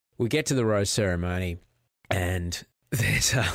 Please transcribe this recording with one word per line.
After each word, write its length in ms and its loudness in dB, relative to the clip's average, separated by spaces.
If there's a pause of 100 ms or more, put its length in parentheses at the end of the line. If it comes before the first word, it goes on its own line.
(180)
We 100 0
get 180 0
to 80 0
the 120 2
rose 240 2
ceremony 680 0 (540)
and 520 -2 (160)
<laughs> 120 -18
there's 440 0
a, 200 2